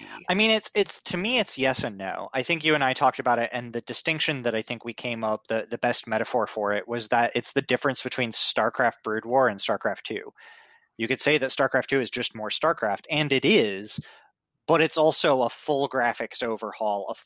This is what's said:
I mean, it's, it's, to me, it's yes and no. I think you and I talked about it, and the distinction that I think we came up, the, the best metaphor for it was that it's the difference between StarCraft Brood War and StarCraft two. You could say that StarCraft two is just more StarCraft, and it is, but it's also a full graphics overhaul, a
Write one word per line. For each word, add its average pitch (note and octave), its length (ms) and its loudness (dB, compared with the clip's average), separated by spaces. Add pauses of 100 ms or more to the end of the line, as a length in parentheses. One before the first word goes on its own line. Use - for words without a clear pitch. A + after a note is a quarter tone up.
(280)
I F3+ 60 0
mean, G#3+ 180 4
it's, A3 220 0
it's, - 300 -2
to - 140 -4
me, A3+ 200 -2
it's - 200 -2
yes C3 260 0
and A2 140 -6
no. F#2+ 360 -6
I C3 80 0
think D#3+ 220 -2
you D#3 120 4
and C#3+ 80 2
I C3 100 2
talked C3 260 4
about B2 180 4
it, A#2 140 0
and A#2+ 220 -6
the A#2 80 -4
distinction D3 640 -2
that A#2 120 0
I A2 60 0
think A#2 240 -8
we A#2 80 -6
came A#2 300 -6
up, G#2+ 240 -2
the, A2+ 220 -2
the A2+ 80 -6
best - 300 0
metaphor A2 400 0
for G#2 260 -2
it G#2 140 -2
was A#2 220 -6
that A#2 260 4
it's - 180 -2
the C#3 80 2
difference B2+ 400 0
between A#2+ 300 -2
StarCraft - 720 0
Brood A2 220 -4
War B2 240 4
and G2+ 100 -4
StarCraft G2+ 440 -2
two. - 300 -8 (640)
You A2+ 120 -4
could B2+ 140 -2
say D3+ 160 4
that C3 140 0
StarCraft C3+ 360 2
two C#3 140 2
is A#2 80 -2
just - 260 -4
more G#2+ 140 -6
StarCraft, A2+ 600 0
and D3 220 0
it C3 140 2
is, G#2+ 560 2 (640)
but D#3+ 140 6
it's D#3 160 0
also D3+ 460 4
a A#2 60 0
full C#3 380 -2
graphics A#2+ 560 -2
overhaul, G#2+ 640 -4
a - 60 -6 (100)